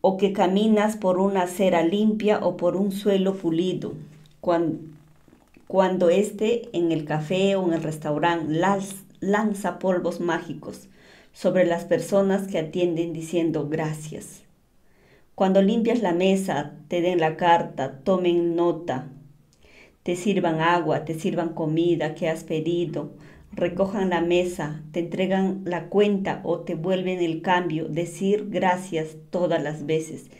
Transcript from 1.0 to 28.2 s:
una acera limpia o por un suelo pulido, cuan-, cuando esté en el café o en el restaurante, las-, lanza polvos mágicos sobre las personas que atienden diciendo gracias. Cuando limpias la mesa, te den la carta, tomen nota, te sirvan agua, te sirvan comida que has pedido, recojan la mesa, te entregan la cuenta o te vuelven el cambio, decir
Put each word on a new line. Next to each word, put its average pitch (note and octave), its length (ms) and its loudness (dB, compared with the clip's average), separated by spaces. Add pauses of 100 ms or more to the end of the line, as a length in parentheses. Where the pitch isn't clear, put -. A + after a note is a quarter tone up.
una G3 240 2
acera F3 400 2
limpia G#3 560 2
o F3+ 180 0
por F3 200 0
un G3 160 0
suelo F#3+ 420 2
pulido, E3+ 600 -2 (460)
cuan-, - 580 -2 (640)
cuando F#3 460 2
esté G#3+ 600 0
en E3+ 180 2
el D3+ 140 -2
café F#3 500 0
o F#3 100 0
en E3 80 2
el D#3 80 -2
restaurante, D#3 720 -2
las-, G3 440 0 (220)
lanza G3+ 600 0
polvos F3 400 0
mágicos E3+ 720 -6 (440)
sobre F3+ 320 2
las E3+ 180 0
personas G3 640 2
que F3 120 -2
atienden E3+ 540 -2
diciendo D#3+ 540 -2
gracias. - 760 -8 (920)
Cuando F#3+ 300 4
limpias A3+ 400 2
la F3 100 2
mesa, F#3 640 2 (120)
te F3 140 -2
den F3 180 2
la D#3 160 0
carta, E3 680 2
tomen F3 520 2
nota, D#3+ 560 -2 (920)
te F3 120 -2
sirvan F3 460 0
agua, E3+ 420 2
te D#3+ 120 -6
sirvan E3 400 -2
comida D#3+ 580 0
que E3+ 160 -2
has D#3+ 140 -4
pedido, D#3 680 -4 (420)
recojan F#3 580 -2
la E3+ 100 2
mesa, E3+ 720 0
te F3+ 80 -4
entregan F#3+ 640 0
la E3+ 240 -4
cuenta G3 560 0
o E3+ 160 -2
te - 160 -6
vuelven F#3 460 -2
el D#3+ 200 -2
cambio, E3+ 460 0
decir G3 600 -2